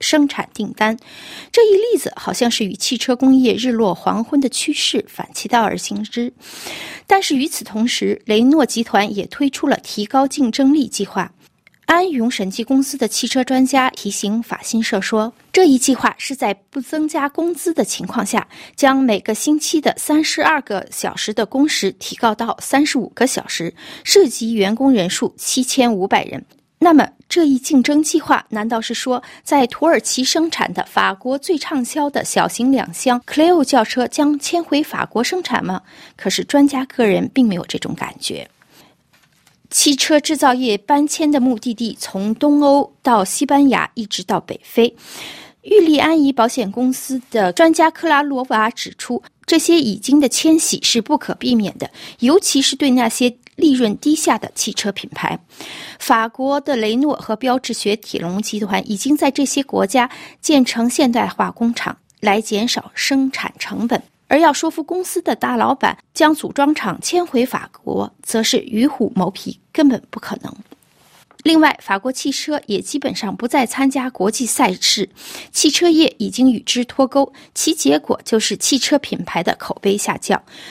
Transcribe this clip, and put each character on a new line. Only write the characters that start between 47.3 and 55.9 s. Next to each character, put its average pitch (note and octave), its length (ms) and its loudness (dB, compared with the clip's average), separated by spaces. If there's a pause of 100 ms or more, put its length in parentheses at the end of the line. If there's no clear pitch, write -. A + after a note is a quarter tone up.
的 G3 240 2
专 E4 180 6
家 D#4+ 180 4
克 E4 160 -6
拉 D4 160 4
罗 C#4 280 -4
娃 A3 180 2
指 - 300 -12
出， - 240 -8 (240)
这 E4 120 4
些 E4 220 4
已 G#3+ 160 -2
经 C#4+ 240 2
的 C4+ 80 4
迁 D#4+ 300 4
徙 - 240 -2
是 - 180 2
不 D4 160 0
可 - 200 -4
避 B3 180 -2
免 G#3 240 0
的， - 120 -8 (280)
尤 C#4 200 4
其 - 220 0
是 C4+ 160 0
对 C#4 140 2
那 B3 180 4
些 B3 260 0 (220)
利 D#4 160 4
润 A#3 240 2
低 D4 180 0
下 D#4 220 0
的 - 180 -10
汽 - 200 -6
车 G3+ 180 -4
品 - 220 -12
牌。 - 240 -4 (600)